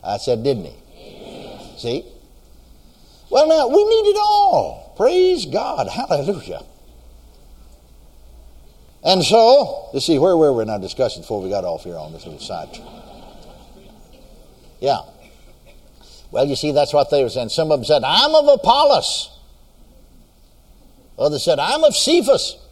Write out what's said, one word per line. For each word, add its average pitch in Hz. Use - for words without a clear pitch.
I 101
said, 117
"Didn't 120
he?" -
See? 117
Well, 277
now, 311
we 294
need 440
it 403
all. 403
Praise 349
God. 143
Hallelujah. 147
And 180
so, 226
let's 135
see, 156
where 175
were 156
we 117
in 110
our 104
discussion 95
before 104
we 95
got 98
off 85
here 87
on 78
this 82
little 78
side 80
track? -
Yeah. 131
Well, 131
you 143
see, 151
that's 143
what 147
they 143
were 120
saying. 120
Some 156
of 143
them 117
said, 147
"I'm 233
of 302
Apollos." 277
Others 147
said, 160
"I'm 202
of 285
Cephas." 277